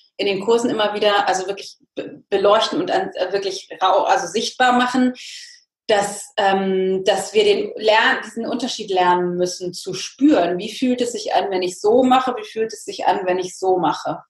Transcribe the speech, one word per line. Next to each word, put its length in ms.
in 60
den 180
Kursen 280
immer 240
wieder, 320
also 180
wirklich 320
be-, 380
beleuchten 500
und 80
an, 240
äh, 180
wirklich 380
rau-, 240
also 220
sichtbar 460
machen, 420
dass, 520
ähm, 680
dass 300
wir 80
den 320
Lern-, 500
diesen 220
Unterschied 420
lernen 480
müssen 380
zu 180
spüren. 640
Wie 160
fühlt 280
es 100
sich 240
an, 160
wenn 100
ich 180
so 220
mache? 340
Wie 80
fühlt 300
es 100
sich 220
an, 200
wenn 120
ich 220
so 180
mache? 520